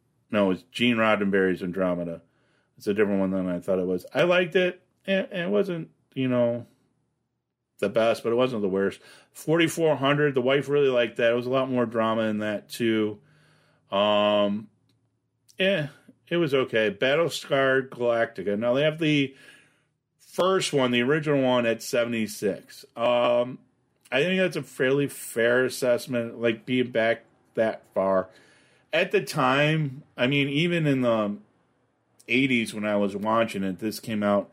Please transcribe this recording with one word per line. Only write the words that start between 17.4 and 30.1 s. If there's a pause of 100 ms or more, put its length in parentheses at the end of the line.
Galactica.
Now,
they
have
the (840)
first
one,
the
original
one,
at
seventy-six. (100)
Um, (500)
I
think
that's
a
fairly
fair
assessment,
like,
being
back (300)
that (100)
far. (640)
At
the
time, (120)